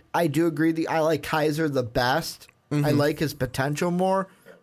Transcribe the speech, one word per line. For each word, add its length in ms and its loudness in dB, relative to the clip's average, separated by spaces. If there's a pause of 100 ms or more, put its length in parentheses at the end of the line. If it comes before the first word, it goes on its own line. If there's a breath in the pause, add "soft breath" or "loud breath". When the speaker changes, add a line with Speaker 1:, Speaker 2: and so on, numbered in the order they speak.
(140)
Speaker 1:
I 140 2
do 180 2
agree 260 2
that 160 -2
I 120 0
like 240 2
Kizer 480 0
the 100 0
best. 640 -2 (240)
I 60 -2
Speaker 2:
Mm-hmm. 220 2
Speaker 1:
like 200 2
his 160 -2
potential 560 -2
more. 380 0 (340 loud breath)